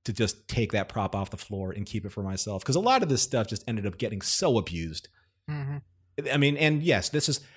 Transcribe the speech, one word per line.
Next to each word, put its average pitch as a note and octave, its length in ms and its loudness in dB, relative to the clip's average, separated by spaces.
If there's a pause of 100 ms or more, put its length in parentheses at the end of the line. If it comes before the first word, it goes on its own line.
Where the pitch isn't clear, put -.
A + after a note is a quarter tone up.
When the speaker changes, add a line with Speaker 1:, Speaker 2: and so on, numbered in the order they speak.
Speaker 1:
to - 80 -4
just - 340 -2
take A2+ 260 0
that G2+ 160 0
prop G2+ 280 -2
off G2 140 -4
the F#2 60 -12
floor F#2+ 360 -6
and G2+ 140 -6
keep G2+ 180 -6
it G2 80 -8
for G#2 100 -6
myself"? F#2+ 420 -4
'Cause C3+ 120 2
a F#3 40 2
lot B3 220 4
of F3 60 0
this C3 140 2
stuff A2+ 260 0
just - 180 -6
ended G#2+ 200 -2
up F#2 120 -6
getting G#2+ 240 -2
so C#3+ 360 2
abused. E2 500 -6 (420)
Speaker 2:
Mm-hmm. C#3+ 280 -6 (540)
Speaker 1:
I C#3+ 40 2
mean, C#3+ 200 6
and D3+ 280 4
yes, A#2+ 240 4
this D3 200 0
is, C#3 120 0 (160)